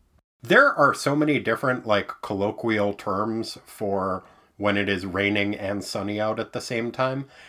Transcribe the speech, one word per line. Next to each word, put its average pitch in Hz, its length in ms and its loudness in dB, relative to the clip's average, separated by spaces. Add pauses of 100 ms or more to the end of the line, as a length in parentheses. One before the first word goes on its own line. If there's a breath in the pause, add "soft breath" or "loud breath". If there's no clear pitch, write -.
(420)
There 240 300 6
are 135 220 4
so 143 200 0
many 151 240 2
different, 123 480 -2
like, 104 240 2 (120)
colloquial 104 680 0
terms 107 720 -4
for 95 600 -4 (320 soft breath)
when 101 200 2
it 101 120 2
is 98 180 0
raining 101 480 0
and 101 280 -4
sunny 104 380 -6
out 107 180 -2
at 113 140 -8
the 120 80 -8
same 117 320 -4
time, 131 340 -2 (220 soft breath)